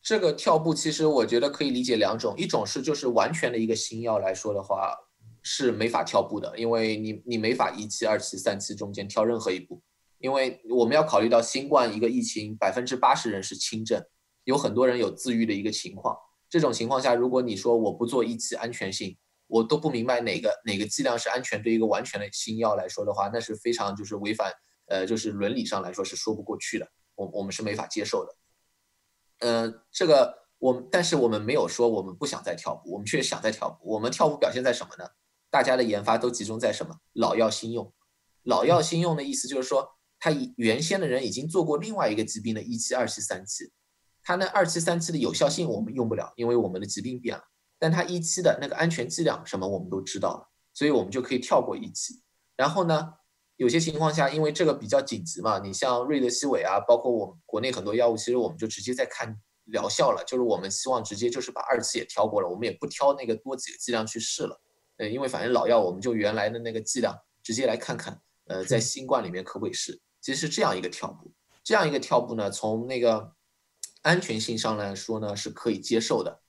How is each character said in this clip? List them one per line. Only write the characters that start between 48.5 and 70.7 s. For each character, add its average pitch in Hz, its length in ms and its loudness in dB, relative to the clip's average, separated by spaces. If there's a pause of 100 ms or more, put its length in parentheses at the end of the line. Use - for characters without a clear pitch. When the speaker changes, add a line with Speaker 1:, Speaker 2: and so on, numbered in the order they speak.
Speaker 1:
那 139 60 -4
个 - 80 -4
安 165 160 2
全 127 180 -4
剂 170 140 -4
量 - 240 0
什 - 100 -8
么 95 120 -2
我 98 100 -2
们 90 100 -8
都 95 120 -2
知 - 180 -8
道 95 120 0
了， - 200 -10 (240)
所 - 100 -2
以 147 60 6
我 117 140 4
们 92 80 -10
就 127 100 -2
可 131 140 -2
以 - 20 2
跳 135 240 2
过 - 140 -4
一 - 160 -10
期。 - 280 -10 (360)
然 135 120 2
后 175 140 0
呢， 160 320 0 (400)
有 127 140 2
些 120 100 4
情 160 180 -2
况 156 160 2
下， 151 160 4
因 151 140 0
为 151 100 2
这 170 120 2
个 147 100 4
比 107 140 -10
较 139 120 6
紧 - 240 -6
急 - 160 -10
嘛， 104 200 2
你 98 120 -8
像 123 300 0
瑞 143 160 0
德 127 100 2
西 120 180 -2
韦 131 180 2
啊， 95 160 2
包 - 180 6
括 127 140 0
我 104 140 0
们 92 100 -16 (100)
国 107 140 -2
内 131 100 0
很 101 140 -6
多 104 100 -2
药 120 160 6
物， 113 60 0
其 113 80 -6
实 120 120 2
我 117 120 2
们 - 100 -8
就 110 80 -4
直 110 160 -8
接 123 100 -4
在 127 140 0
看 110 340 -8 (260)
疗 101 220 -2
效 135 220 4
了， 98 160 0
就 131 100 -4
是 127 60 2
我 110 140 2
们 92 120 -6
希 - 200 -6
望 120 160 0
直 107 100 -8
接 117 160 0
就 131 100 -4
是 123 120 -8
把 - 80 -8 (100)
二 120 100 2
期 - 180 -4
也 - 60 -6
挑 - 220 0
过 101 160 0
了， 90 60 -2
我 90 80 -4
们 113 80 -6
也 98 160 -4
不 - 80 -6
挑 139 260 2
那 135 100 -8
个 113 120 -2
多 131 200 -8
几 - 140 -10
个 - 80 -18
剂 - 140 -6
量 113 120 0
去 110 140 -8
试 - 240 -4
了。 - 180 -8 (360)
呃， 107 120 -6
因 120 120 -4
为 - 80 -2
反 87 160 -4
正 123 80 0
老 123 160 4
药 117 100 6
我 92 140 2
们 92 80 -8
就 120 120 0
原 107 220 2
来 107 160 0
的 117 80 -6
那 117 140 -6
个 110 80 -4
剂 123 200 -4
量 110 160 0 (240)
直 - 140 -4
接 127 120 2
来 113 100 2
看 120 200 -6
看， 107 240 -12 (280)
呃， 95 160 -4
Speaker 2:
是。 - 40 -12
Speaker 1:
在 113 120 4
新 131 260 -4
冠 131 160 2
里 92 80 -6
面 90 140 -8
可 - 160 -10
不 107 40 -4
可 127 60 -2
以 - 20 -10
试， - 280 -8 (200)
其 135 140 -4
实 - 60 -4
是 160 80 -2
这 214 140 0
样 123 140 2